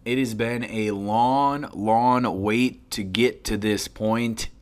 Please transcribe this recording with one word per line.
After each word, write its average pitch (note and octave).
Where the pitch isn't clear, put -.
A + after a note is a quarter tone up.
It B2
has A#2
been A#2
a G#2+
long, B2+
long A2+
wait A#2
to A2
get A2
to A2
this G#2
point. A2+